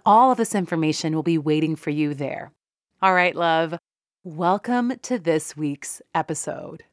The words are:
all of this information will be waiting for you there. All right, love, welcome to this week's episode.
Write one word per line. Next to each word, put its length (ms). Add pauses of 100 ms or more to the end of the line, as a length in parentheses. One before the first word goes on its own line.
all 260
of 60
this 160
information 600
will 80
be 140
waiting 400
for 140
you 240
there. 360 (520)
All 100
right, 240
love, 420 (460)
welcome 760
to 160
this 360
week's 460 (140)
episode. 680 (100)